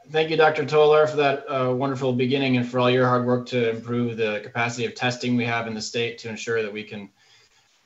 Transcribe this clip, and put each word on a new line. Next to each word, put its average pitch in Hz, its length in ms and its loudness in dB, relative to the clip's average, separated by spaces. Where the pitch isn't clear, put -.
Thank 160 200 0
you, 156 60 0
Doctor 156 280 4
Tolar, 151 400 6
for 139 120 -2
that, 139 300 2
uh, 127 240 0
wonderful 131 420 -2
beginning 131 440 2
and 120 100 0
for 127 120 -2
all 123 100 4
your 127 180 4
hard 123 200 2
work 123 200 0
to 120 220 0
improve 117 480 -4
the 107 260 -2
capacity 120 420 -4
of 107 100 -6
testing 123 420 -2
we 117 80 0
have 117 220 -2
in 110 80 -6
the 107 60 -8
state 117 360 -4
to 117 120 -12
ensure 113 340 -4
that 101 100 -8
we 107 100 -8
can 101 260 -14